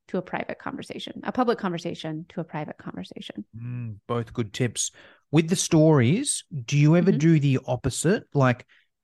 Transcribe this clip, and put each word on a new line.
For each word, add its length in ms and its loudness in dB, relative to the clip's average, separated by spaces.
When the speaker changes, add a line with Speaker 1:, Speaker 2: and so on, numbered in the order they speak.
Speaker 1:
to 80 -6
a 60 -2
private 360 -8
conversation, 680 -12
a 80 -8
public 260 0
conversation 720 -6
to 100 -10
a 40 -6
private 340 -10
conversation. 640 -14
Speaker 2:
Mm, 420 -10
both 260 -4
good 220 -6
tips. 360 -4
With 180 2
the 80 0
stories, 880 4
do 140 0
you 180 6
ever 140 4
Speaker 1:
Mm-hmm. 80 2
Speaker 2:
do 220 6
the 260 2
opposite? 680 -2
Like 320 2